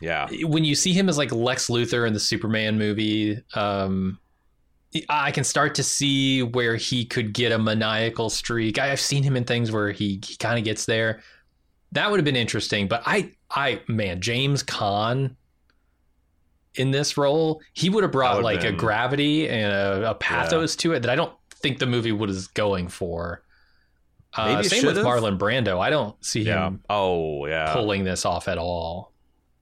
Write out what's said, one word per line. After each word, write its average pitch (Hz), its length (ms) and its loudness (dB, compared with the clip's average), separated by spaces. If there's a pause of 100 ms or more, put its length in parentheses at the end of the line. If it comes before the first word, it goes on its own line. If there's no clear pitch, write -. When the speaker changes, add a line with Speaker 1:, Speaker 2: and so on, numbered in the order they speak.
Speaker 1:
Yeah. 80 280 -2 (140)
Speaker 2:
When 160 220 2
you 147 100 2
see 180 180 0
him 190 160 2
as, 165 80 0
like, 135 160 -2
Lex 120 360 0
Luthor 120 380 0
in 113 60 0
the 104 80 0
Superman 110 580 0
movie, 107 600 0 (160)
um, 95 640 -2 (880)
I 147 220 0
can 143 140 -2
start 147 320 2
to - 60 0
see 135 600 2
where 120 340 0
he 120 280 -2
could 113 280 -2
get 117 200 0
a 113 60 2
maniacal 110 720 0
streak. 113 480 -2
I, 135 140 0
I've 135 80 -2
seen 139 220 0
him 139 140 2
in 123 80 0
things 120 260 0
where 104 220 0
he, 98 320 -2
he - 120 -14
kinda 117 260 0
gets 107 240 -4
there. 113 340 0 (720)
That 185 180 0
would 208 80 2
have 165 60 4
been 143 120 2
interesting, 107 520 0
but 110 180 0
I, - 260 0 (180)
I, 135 380 0
man, 101 320 -2
James 127 420 0
Caan 113 760 -2 (1400)
in 131 160 0
this 143 260 0
role, 156 460 2 (100)
he - 160 -2
would 202 160 4
have 160 80 2
Speaker 1:
That 131 40 0
Speaker 2:
brought, 127 200 4
Speaker 1:
would 101 80 2
have - 0 -
Speaker 2:
like, 101 160 2
a 107 120 0
Speaker 1:
been 98 40 -2
Speaker 2:
gravity 139 720 2
and 107 240 0
a, 101 380 0
a 208 40 -2
pathos 160 600 0
Speaker 1:
Yeah. - 60 -6
Speaker 2:
to 165 120 0
it 147 80 0
that 113 100 0
I - 40 2
don't 165 180 0 (180)
think 131 280 -4
the 135 80 -2
movie 120 260 0
was 98 360 -2
going 98 400 0
for. 85 540 -6 (920)
Uh, 110 140 0
Speaker 1:
Maybe 104 180 2
it - 40 0
Speaker 2:
same 233 140 2
with 175 120 4
Speaker 1:
should've. 208 100 2
Speaker 2:
Marlon 113 320 2
Brando. 104 420 2
I 104 80 2
don't 135 360 -2
see - 180 -2
Speaker 1:
Yeah. 85 240 2
Speaker 2:
him 95 240 -6
Speaker 1:
Oh, 82 560 0
yeah. 78 260 0
Speaker 2:
pulling 101 320 0
this 90 220 -2
off 85 220 -2
at 90 100 -2
all. 85 540 -6 (500)